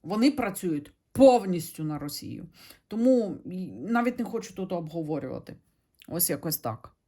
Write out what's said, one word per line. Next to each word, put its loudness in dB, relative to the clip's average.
Вони 2
працюють -4
повністю 6
на -4
Росію. -10
Тому 4
і -8
навіть 0
не -4
хочу -8
тут -6
обговорювати. -6
Ось -2
якось -4
так. -10